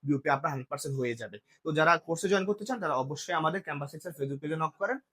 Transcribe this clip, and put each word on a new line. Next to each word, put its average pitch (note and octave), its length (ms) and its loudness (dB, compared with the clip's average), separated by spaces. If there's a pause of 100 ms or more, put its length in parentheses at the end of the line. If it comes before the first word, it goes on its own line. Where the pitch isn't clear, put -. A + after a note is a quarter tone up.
বিউপি C#3+ 280 2
আপনার C#3+ 180 0
হান্ড্রেড C3 180 -6
পার্সেন্ট C#3 300 -6
হয়ে A#2+ 200 0
যাবে। G#2 160 -12 (280)
তো D#3+ 40 -2 (100)
যারা D#3+ 140 8 (140)
কোর্সে E3 240 -2
জয়েন F#3+ 180 4
করতে G#3 200 -2
চান, B3+ 140 -2
তারা D3+ 200 0
অবশ্যই D3 380 -4
আমাদের D#3+ 260 2
ক্যাম্পাস C#3+ 280 -6
এক্সেল D#3+ 220 -10
Facebook C#3 260 -4
পেজে D#3 200 -2
নক D#3 180 0
করেন A3+ 180 0 (140)